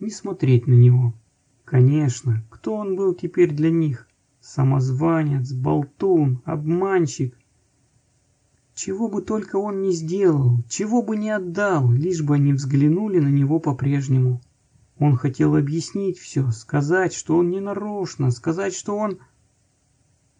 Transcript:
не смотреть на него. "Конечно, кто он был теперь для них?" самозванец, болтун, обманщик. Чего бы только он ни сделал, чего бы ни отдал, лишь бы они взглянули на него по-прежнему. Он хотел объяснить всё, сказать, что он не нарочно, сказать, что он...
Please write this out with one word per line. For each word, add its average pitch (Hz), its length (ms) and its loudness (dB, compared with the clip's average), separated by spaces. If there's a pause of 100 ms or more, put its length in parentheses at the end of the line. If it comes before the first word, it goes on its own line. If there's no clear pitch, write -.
не 214 100 -8
смотреть 131 560 0
на 127 80 4
него. 123 400 6 (500)
"Конечно, 131 840 0
кто - 240 -8
он 202 220 -6
был 190 180 0
теперь 175 400 0
для 156 160 0
них?" 160 380 -2 (320)
самозванец, 139 1120 0
болтун, 147 920 0
обманщик. 165 960 -2 (1400)
Чего 196 340 -6
бы 196 140 -6
только 214 340 -6
он 196 260 -4
ни 190 100 0
сделал, 160 760 0
чего 220 340 0
бы 214 140 -4
ни 214 120 -4
отдал, 185 640 0
лишь 160 300 0
бы 147 120 2
они 143 180 4
взглянули 151 680 2
на 143 80 2
него 139 320 2
по-прежнему. 135 800 0 (580)
Он 147 180 4
хотел 147 400 0
объяснить 160 640 -2
всё, 135 320 -4
сказать, 151 600 -2
что - 240 -2
он 175 140 2
не 190 100 -4
нарочно, 196 680 -4
сказать, 175 440 -4
что 208 220 -6
он... 208 220 -4 (1200)